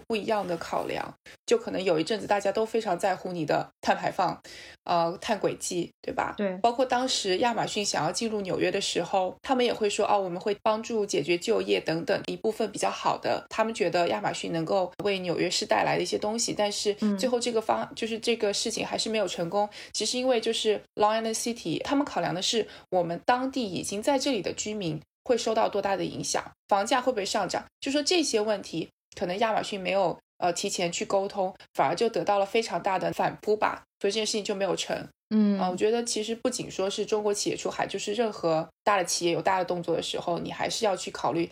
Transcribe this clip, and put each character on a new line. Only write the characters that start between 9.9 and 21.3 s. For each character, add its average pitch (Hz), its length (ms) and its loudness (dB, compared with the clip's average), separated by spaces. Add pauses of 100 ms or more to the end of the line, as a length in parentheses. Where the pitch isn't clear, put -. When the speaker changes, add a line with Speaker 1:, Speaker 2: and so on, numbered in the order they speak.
Speaker 1:
，“哦， 208 120 4
我 190 100 -2
们 175 100 -4
会 202 220 0
帮 220 220 2
助 220 200 0
解 185 200 0
决 175 120 2
就 196 240 2
业 190 220 2
等 165 240 -2
等 185 220 2
一 180 100 -4
部 220 140 0
分 208 200 -2
比 - 60 -10
较 190 100 0
好 196 300 0
的。” 117 320 -2
他 - 140 0
们 220 100 0
觉 190 160 0
得 175 200 4
亚 214 120 0
马 165 100 -2
逊 180 220 -6
能 165 100 0
够 180 280 0 (120)
为 202 160 2
纽 175 200 -2
约 170 100 2
市 - 160 -2
带 208 180 4
来 151 140 2
的 175 60 0
一 - 20 0
些 202 140 -2
东 214 180 -2
西， - 180 -2
但 208 160 0
是 202 220 0 (240)
最 233 100 0
后 240 120 2
这 240 120 -2
个 220 80 2
方-， 220 220 0
Speaker 2:
嗯。 - 140 -10
Speaker 1:
就 240 100 -2
是 220 140 -4
这 233 180 0
个 208 160 2
事 226 160 -2
情 214 160 -4
还 202 100 -4
是 214 140 -2
没 220 80 0
有 202 100 2
成 175 220 -4
功。 208 180 2 (240)
其 - 140 -4
实 247 140 -2
因 254 80 0
为 247 120 4
就 226 140 0
是 214 260 2 (160)
Long 214 240 4
Island 226 140 -2